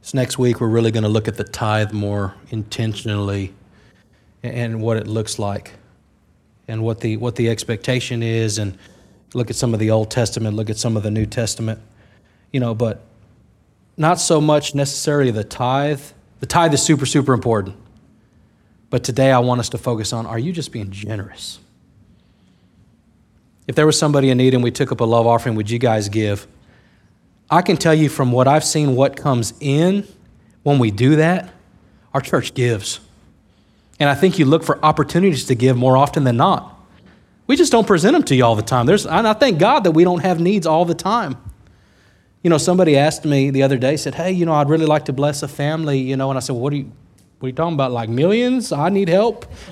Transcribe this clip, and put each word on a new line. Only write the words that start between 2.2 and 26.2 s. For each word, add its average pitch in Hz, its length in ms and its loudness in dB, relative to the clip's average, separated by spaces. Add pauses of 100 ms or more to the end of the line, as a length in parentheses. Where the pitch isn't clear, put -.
intentionally 104 1000 -6 (920)
a-, - 20 -6
and 117 340 -6
what 113 160 0
it 107 120 -6
looks 107 320 -6
like 101 320 -8 (960)
and 113 160 -6
what 113 160 -4
the, 110 160 -2
what 113 180 -6
the 117 160 0
expectation 117 720 -4
is, 113 360 -2
and 101 200 -6 (560)
look 120 160 -4
at 117 60 -6
some 120 180 0
of 107 60 -2
the 110 100 2
Old 110 220 0
Testament, 110 420 -2
look 110 160 -4
at 107 60 -6
some 113 200 -4
of 104 60 -4
the 107 80 -4
New 107 160 -2
Testament. 110 540 -6 (720)
You 135 80 -2
know, 117 160 -2
but 110 260 -4 (920)
not 170 240 2
so 160 200 2
much 151 320 2
necessarily 143 600 0
the 107 100 -4
tithe. 135 580 -4 (380)
The - 80 -10
tithe 165 280 2
is 135 60 0
super, 139 260 0
super 135 260 0
important. 107 420 -2 (1160)
But 123 120 0
today 135 300 2
I 127 80 4
want 123 180 0
us 117 120 -6
to 117 80 -10
focus 110 340 -4
on, 113 140 -6
are 113 120 -8
you 151 140 -4
just 170 180 -8
being 101 220 -10
generous? 101 680 -12 (2000)
If 127 80 -6
there 156 100 4
was 156 140 4
somebody 139 320 2
in 127 80 2
need 131 160 4
and 123 80 2
we 123 80 0
took 131 220 -4
up 120 80 -6
a 123 40 0
love 117 220 2
offering, 117 300 0
would 107 120 -4
you 117 120 -4
guys 110 280 0
give? 104 380 -4 (1080)